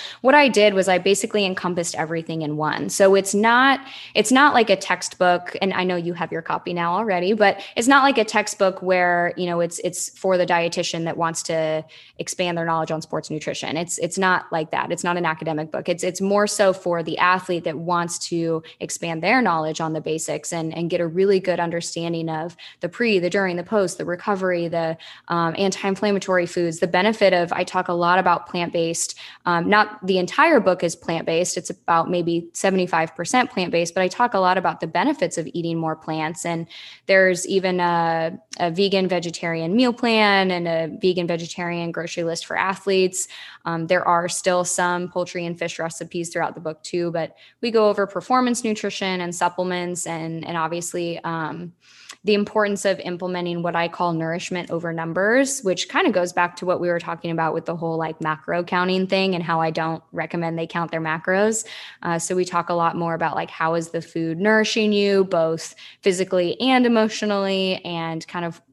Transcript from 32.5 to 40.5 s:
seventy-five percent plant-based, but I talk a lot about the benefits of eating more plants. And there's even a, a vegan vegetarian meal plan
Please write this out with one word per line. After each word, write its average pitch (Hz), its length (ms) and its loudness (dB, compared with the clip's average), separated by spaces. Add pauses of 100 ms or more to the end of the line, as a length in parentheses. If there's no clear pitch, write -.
seventy-five 180 600 0
percent 240 360 0
plant-based, 170 420 -2
but 190 100 0
I 185 60 2
talk 240 240 0
a 196 60 0
lot 185 180 4
about 175 240 -2
the 175 60 -4
benefits 180 500 -2
of 165 160 -4
eating 165 240 -4
more 160 200 -2
plants. 160 500 -6
And 165 200 -4 (380)
there's 185 420 4
even 185 320 0
a, 170 600 0 (180)
a 170 120 0
vegan 190 360 2
vegetarian 170 720 -2
meal 247 160 4
plan 208 580 4